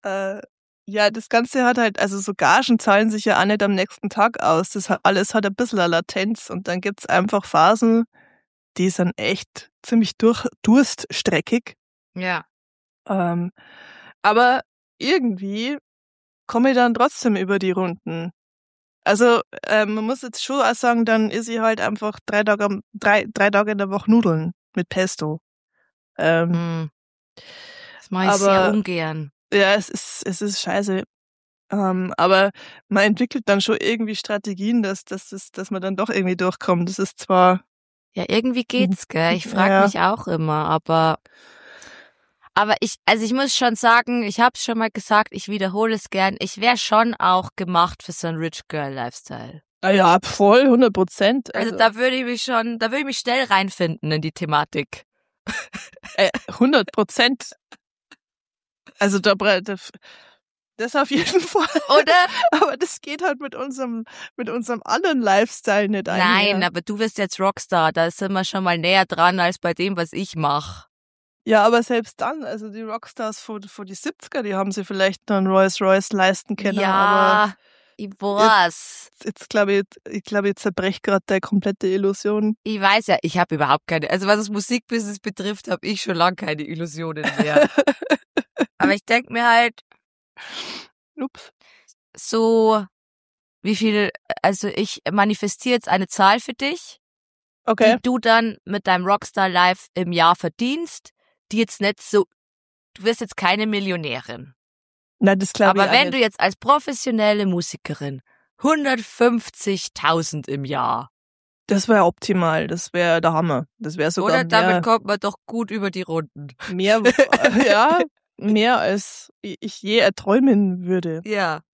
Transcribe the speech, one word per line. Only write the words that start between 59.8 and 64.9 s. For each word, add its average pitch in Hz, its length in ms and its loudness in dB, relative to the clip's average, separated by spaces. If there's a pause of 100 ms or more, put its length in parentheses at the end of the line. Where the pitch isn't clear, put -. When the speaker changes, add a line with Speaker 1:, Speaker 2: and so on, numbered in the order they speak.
Speaker 1:
das 233 180 -4
auf 294 160 2
jeden 302 120 2
<laughs> 359 180 2
Fall. 415 260 0 (200)
Speaker 2:
Oder? 311 260 6 (480)
Speaker 1:
Aber 294 160 0
das 330 240 -6
geht 294 220 -8
halt 285 160 -2
mit 277 160 -12
unserem, 254 480 -8 (320)
mit 226 140 -8
unserem 233 340 -6
anderen 302 380 0